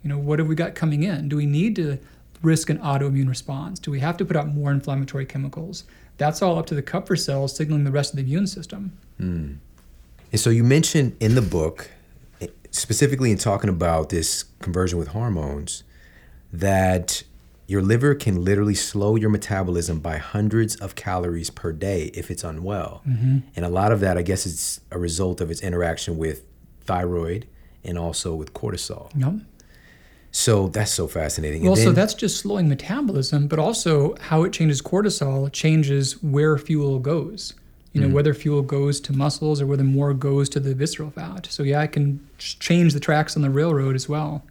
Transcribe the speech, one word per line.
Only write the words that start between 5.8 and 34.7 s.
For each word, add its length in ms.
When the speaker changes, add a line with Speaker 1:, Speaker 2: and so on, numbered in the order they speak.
Speaker 1:
That's 260
all 160
up 80
to 100
the 60
Kupffer 360
cells 380
signaling 280
the 60
rest 220
of 40
the 60
immune 240
system. 460
Speaker 2:
Mm. 360
And 100
so 100
you 120
mentioned 560
in 160
the 80
book, 480
specifically 640
in 60
talking 300
about 420
this 340
conversion 360
with 120
hormones, 720
that 720
your 160
liver 320
can 300
literally 320
slow 400
your 140
metabolism 680
by 200
hundreds 580
of 180
calories 560
per 220
day 420
if 160
it's 140
unwell. 640
Speaker 1:
Mm-hmm. 300
Speaker 2:
And 80
a 40
lot 220
of 80
that, 180
I 60
guess, 240
it's 340
a 80
result 400
of 100
its 120
interaction 540
with 280
thyroid 640
and 160
also 380
with 180
cortisol. 640
Speaker 1:
Yep. 240
Speaker 2:
So 380
that's 240
so 140
fascinating. 540
And 80
Speaker 1:
Well, 80
so 100
Speaker 2:
then 80
Speaker 1:
that's 200
just 240
slowing 300
metabolism, 800
but 120
also 640
how 220
it 100
changes 300